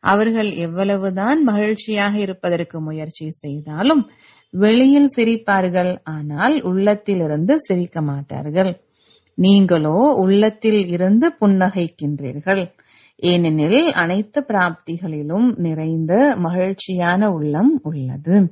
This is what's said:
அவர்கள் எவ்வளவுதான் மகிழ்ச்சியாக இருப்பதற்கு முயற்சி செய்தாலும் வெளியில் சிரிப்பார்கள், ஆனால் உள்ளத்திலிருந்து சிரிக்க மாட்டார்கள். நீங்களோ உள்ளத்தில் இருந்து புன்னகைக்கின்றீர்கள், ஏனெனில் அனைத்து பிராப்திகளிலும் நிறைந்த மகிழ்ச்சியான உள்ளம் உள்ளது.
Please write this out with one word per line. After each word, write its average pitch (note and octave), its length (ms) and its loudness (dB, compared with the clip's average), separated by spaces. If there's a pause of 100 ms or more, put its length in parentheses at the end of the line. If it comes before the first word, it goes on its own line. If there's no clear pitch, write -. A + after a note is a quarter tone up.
அவர்கள் G#3+ 520 0
எவ்வளவுதான் G3 880 -2
மகிழ்ச்சியாக G#3 760 -2
இருப்பதற்கு F3 640 -4
முயற்சி D#3 500 -10
செய்தாலும் D#3 720 -2 (520)
வெளியில் C4 640 4
சிரிப்பார்கள், G3 760 0 (120)
ஆனால் D#3 580 -2
உள்ளத்திலிருந்து F#3 960 0
சிரிக்க F3 440 -4
மாட்டார்கள். D3 720 -4 (640)
நீங்களோ F#3 800 4
உள்ளத்தில் G#3 680 2
இருந்து F#3 400 2 (140)
புன்னகைக்கின்றீர்கள், F3+ 1200 0 (540)
ஏனெனில் F3 760 2
அனைத்து G3 560 -2
பிராப்திகளிலும் E3+ 1080 -2
நிறைந்த E3 800 0
மகிழ்ச்சியான F#3 960 -2
உள்ளம் E3+ 520 0
உள்ளது. D3 540 -4 (160)